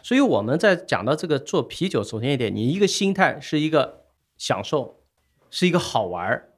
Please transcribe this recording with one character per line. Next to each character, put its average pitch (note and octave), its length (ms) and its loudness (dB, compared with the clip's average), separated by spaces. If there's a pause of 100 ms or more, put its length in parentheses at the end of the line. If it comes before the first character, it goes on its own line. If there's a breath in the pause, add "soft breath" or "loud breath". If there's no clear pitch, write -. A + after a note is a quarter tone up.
所 - 140 0
以 C4+ 40 6
我 E3+ 200 4
们 A#2+ 180 0
在 G3 160 4
讲 A#2+ 300 -2
到 C3 100 2
这 D#3 140 -4
个 D3 100 2
做 C#3+ 240 -2
啤 - 280 -4
酒， A#2 120 0
首 G#2 200 -6
先 C3+ 100 0
一 C#3 60 0
点， A2 160 0
你 A2 160 0
一 F3 80 -2
个 G3+ 100 4
心 G3 240 0
态 F3 260 0
是 D3+ 220 -4
一 D#3 80 0
个 D3+ 380 0 (320)
享 G2+ 260 -4
受， - 400 -6 (460)
是 - 160 0
一 F3+ 40 4
个 E3+ 80 2
好 A2+ 280 0
玩 F2 200 -6
儿， - 320 -4